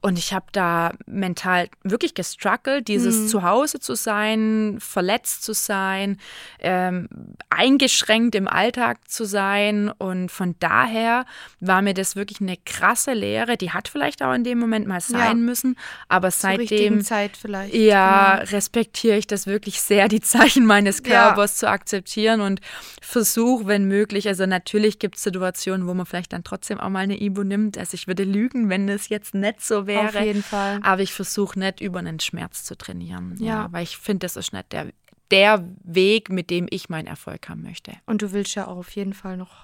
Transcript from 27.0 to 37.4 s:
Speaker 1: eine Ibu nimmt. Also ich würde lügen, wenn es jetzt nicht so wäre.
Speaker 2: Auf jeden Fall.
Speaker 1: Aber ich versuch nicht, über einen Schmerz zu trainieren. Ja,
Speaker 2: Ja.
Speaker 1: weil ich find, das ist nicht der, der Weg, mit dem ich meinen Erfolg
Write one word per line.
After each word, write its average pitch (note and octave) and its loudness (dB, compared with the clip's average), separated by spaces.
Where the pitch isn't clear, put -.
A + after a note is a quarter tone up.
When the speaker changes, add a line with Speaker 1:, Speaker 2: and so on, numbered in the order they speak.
Speaker 1:
eine G3 -2
Ibu G3+ -2
nimmt. G3+ -2
Also F#3 -10
ich - -12
würde F#3 -2
lügen, G#3+ 0
wenn G3 0
es G3+ -4
jetzt G#3 -8
nicht G3+ -2
so G3+ -2
wäre. G#3 0
Speaker 2:
Auf G#3 -4
jeden G#3 0
Fall. G3+ -4
Speaker 1:
Aber F#3+ 2
ich F#3+ -4
versuch G3 -4
nicht, F#3+ -4
über F#3 -6
einen E3 -8
Schmerz - -8
zu - -12
trainieren. F3+ -10
Ja, A3 -4
Speaker 2:
Ja. A3 -2
Speaker 1:
weil F3 -6
ich - -12
find, G3 -4
das F3+ -8
ist - -8
nicht - -12
der, - -8
der G3 6
Weg, F#3+ 2
mit F3+ -4
dem F3 -2
ich - -10
meinen D#3+ -8
Erfolg - -14